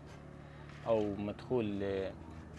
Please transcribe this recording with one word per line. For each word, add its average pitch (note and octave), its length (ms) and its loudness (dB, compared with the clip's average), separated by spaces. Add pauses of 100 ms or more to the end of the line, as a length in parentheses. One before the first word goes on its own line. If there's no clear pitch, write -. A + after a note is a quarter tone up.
(880)
أو G#2+ 280 6
مدخول، G#2 680 2
آه، G2 300 2 (460)